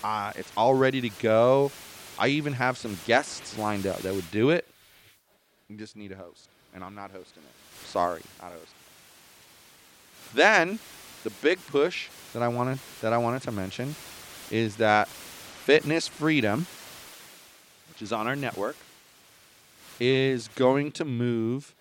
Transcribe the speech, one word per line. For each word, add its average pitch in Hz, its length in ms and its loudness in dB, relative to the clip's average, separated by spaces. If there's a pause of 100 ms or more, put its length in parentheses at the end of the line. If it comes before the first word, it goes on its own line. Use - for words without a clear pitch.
Uh, 107 320 -4
it's - 200 -12
all 120 180 6
ready 131 260 2
to 120 80 -2 (120)
go. 127 520 6 (480)
I 117 80 2
even 147 240 0
have 127 260 -2
some 104 260 -8
guests - 540 0
lined 104 260 -2
up 90 180 -2
that 95 120 -4
would 87 160 -6
do 110 200 2
it. 175 140 0 (1040)
You 107 80 -16
just 107 200 -16
need 101 160 -16
a 95 40 -16
host, 90 320 -20 (240)
and 95 120 -14
I'm 101 100 -14
not 101 160 -14
hosting 92 320 -20
it. - 460 -20
Sorry, 87 340 0 (180)
not 87 120 -16
hosting. 82 260 -20 (1600)
Then, 190 440 4 (460)
the 107 60 -4 (120)
big 180 240 2
push 147 400 0 (260)
that 117 120 -4
I 120 40 2
wanted, 123 300 -2 (220)
that 110 120 0
I 117 60 4
wanted 120 240 0
to - 80 -6
mention 110 460 -6 (540)
is 110 260 0
that 107 320 4
Fitness - 1000 0
Freedom, 143 580 0 (1200)
which - 100 -20
is 107 120 -6
on 110 140 -2
our 131 100 0
network, 120 400 -4 (1200)
is 131 480 2
going 139 440 4
to - 120 -6
move 120 760 -2